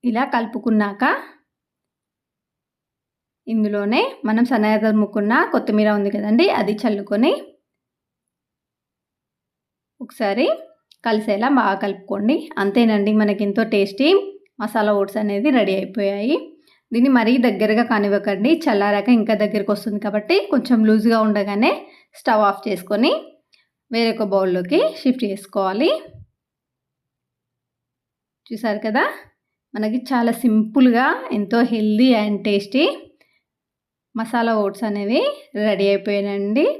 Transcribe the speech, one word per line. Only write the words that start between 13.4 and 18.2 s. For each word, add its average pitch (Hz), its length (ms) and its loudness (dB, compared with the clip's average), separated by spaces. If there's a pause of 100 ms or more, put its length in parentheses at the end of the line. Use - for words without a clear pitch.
ఎంతో 202 160 0 (100)
టేస్టీ 202 340 0 (540)
మసాలా 214 380 0
ఓట్స్ 196 240 -4
అనేది 208 340 -2
రెడీ 190 220 2
అయిపోయాయి. 202 580 -2 (540)
దీన్ని 247 260 4
మరీ 226 160 2 (140)
దగ్గరగా 214 440 0
కానివ్వకండి, 202 600 0 (120)